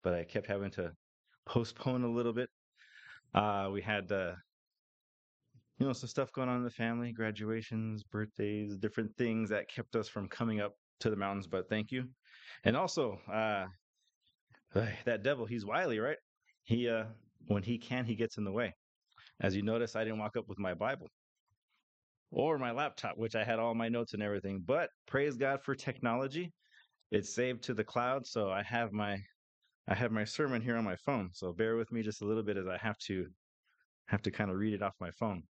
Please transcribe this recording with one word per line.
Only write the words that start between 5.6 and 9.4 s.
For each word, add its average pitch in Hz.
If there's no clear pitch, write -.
you 135
know, 135
some 120
stuff 131
going 131
on 123
in 123
the 120
family, 117
graduations, 110
birthdays, 104
different 107
things 113